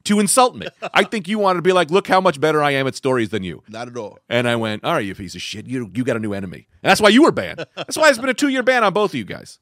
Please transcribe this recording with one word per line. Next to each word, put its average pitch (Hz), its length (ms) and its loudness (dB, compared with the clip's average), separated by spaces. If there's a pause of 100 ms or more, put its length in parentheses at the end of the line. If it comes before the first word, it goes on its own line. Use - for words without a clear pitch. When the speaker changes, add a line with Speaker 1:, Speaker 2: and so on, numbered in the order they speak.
Speaker 1:
to 208 160 2
insult 208 380 2
me. 131 100 -10 (260)
I 196 120 4
think 196 240 -6
you 214 100 -2
wanted 185 200 2
to - 40 -2
be 180 80 4
like, 175 180 2
'Look 190 200 0
how 185 100 4
much 170 220 0
better 151 200 2
I 147 100 2
am 135 140 0
at 131 100 -4
stories 123 340 -2
than 101 140 -6
you.'" 85 260 -10
Speaker 2:
Not 113 180 -12
at 120 80 -16
all. 107 320 -12
Speaker 1:
And 123 180 0
I 120 120 0
went, 107 260 -4
"All 143 120 -2
right, 120 100 -2
you 95 100 -8
piece 90 200 -12
of 90 60 -12
shit. 107 260 -12
You, 120 280 -8
you 127 80 -2
got 120 140 -2
a - 20 -6
new 107 140 -6
enemy." 95 340 -10 (160)
And 156 60 2
that's 190 100 4
why 208 100 6
you 240 140 6
were 277 80 6
banned. 165 340 -6 (120)
That's - 200 -10
why 311 120 6
it's 254 100 4
been 262 100 -6
a 247 40 0
two-year 269 280 -2
ban 247 220 2
on 196 80 2
both 202 200 0
of - 40 -6
you 117 80 -4
guys. - 380 -14